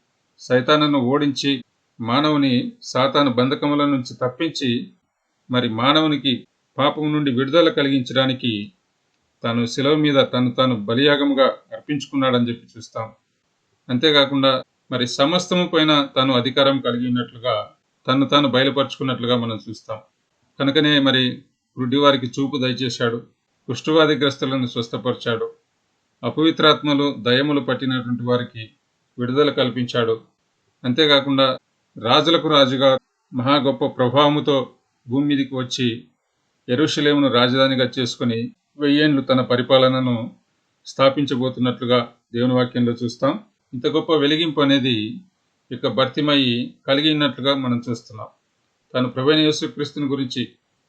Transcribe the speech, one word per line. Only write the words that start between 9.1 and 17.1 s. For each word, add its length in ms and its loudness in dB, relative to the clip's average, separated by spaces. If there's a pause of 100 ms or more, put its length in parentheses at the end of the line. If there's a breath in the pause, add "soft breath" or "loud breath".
తాను 240 -2
శిలువ 280 0
మీద 300 4 (100)
తను 160 0
తాను 340 0
బలియాగముగా 640 2
అర్పించుకున్నాడని 1000 -2
చెప్పి 180 -10 (120)
చూస్తాం. 340 -12 (760)
అంతేకాకుండా 720 2 (300)
మరి 140 -2
సమస్తము 680 0
పైన 420 2
తాను 160 2
అధికారం 480 2
కలిగి 260 -2
ఉన్నట్లుగా, 640 -4 (380)